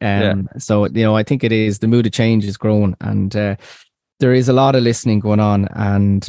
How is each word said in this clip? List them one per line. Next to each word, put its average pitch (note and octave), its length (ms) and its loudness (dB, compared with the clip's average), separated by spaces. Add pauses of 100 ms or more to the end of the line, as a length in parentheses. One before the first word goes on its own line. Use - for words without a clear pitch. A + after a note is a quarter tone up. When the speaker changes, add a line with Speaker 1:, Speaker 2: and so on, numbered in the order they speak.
Speaker 1:
Um, G2+ 500 -2
Speaker 2:
Yeah. - 80 -16
Speaker 1:
so, G#2 280 0
you A2+ 160 -2
know, G#2+ 120 2
I A2 80 2
think C3 200 -4
it A#2 100 0
is, G#2+ 260 0
the A2+ 80 -2
mood A#2 180 2
of G#2+ 60 -2
change A2+ 340 0
is G2 120 -8
growing, G#2 420 0
and, G2+ 360 -4
uh, G#2 200 -4 (640)
there B2 140 2
is B2+ 160 2
a C3 40 4
lot C3+ 220 2
of B2+ 80 2
listening A#2 360 0
going G#2 200 0
on, G#2 360 2
and G2+ 540 0